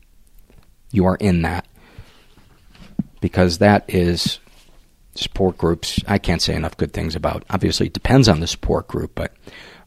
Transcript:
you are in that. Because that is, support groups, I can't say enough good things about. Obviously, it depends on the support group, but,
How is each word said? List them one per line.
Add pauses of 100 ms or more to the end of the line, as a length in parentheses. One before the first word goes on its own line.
(920)
you
are
in
that. (1600)
Because
that
is, (760)
support
groups,
I
can't
say
enough
good
things
about.
Obviously,
it
depends
on
the
support
group,
but, (540)